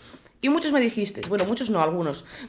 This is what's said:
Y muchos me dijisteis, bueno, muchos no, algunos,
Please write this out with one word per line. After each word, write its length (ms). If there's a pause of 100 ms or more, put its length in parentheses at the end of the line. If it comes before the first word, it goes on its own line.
(400)
Y 100
muchos 200
me 100
dijisteis, 480
bueno, 160
muchos 240
no, 140
algunos, 420 (240)